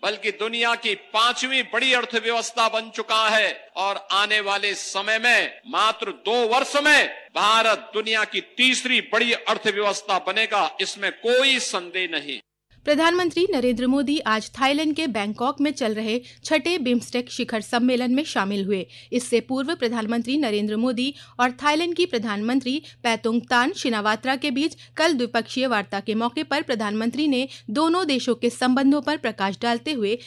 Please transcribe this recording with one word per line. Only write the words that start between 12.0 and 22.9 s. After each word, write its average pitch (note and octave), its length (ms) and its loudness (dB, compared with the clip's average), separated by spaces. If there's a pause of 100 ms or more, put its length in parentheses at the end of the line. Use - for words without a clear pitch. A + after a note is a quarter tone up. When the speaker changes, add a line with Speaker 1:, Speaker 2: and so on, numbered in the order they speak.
Speaker 1:
नहीं। C#3+ 260 -6 (460)
Speaker 2:
प्रधानमंत्री E4+ 720 2
नरेंद्र B3 320 0
मोदी C#4 320 0
आज A3 320 -2
थाईलैंड D4 440 0
के D#4+ 120 -2
बैंकॉक A3+ 540 -2
में C#4+ 120 2
चल A3 220 -2
रहे A3 260 -2 (240)
छठे E4+ 340 0
बिम्स्टेक B3 520 -2
शिखर A#3 300 -4
सम्मेलन B3 540 0
में C#4+ 100 0
शामिल G3 400 -2
हुए। F#3+ 220 -2 (260)
इससे A#3+ 280 0
पूर्व C4 340 -4
प्रधानमंत्री A#3 640 -2
नरेंद्र G#3+ 380 0
मोदी B3+ 380 0 (260)
और B3 100 2
थाईलैंड D4+ 440 0
की F4 120 2
प्रधानमंत्री A#3+ 760 -2 (200)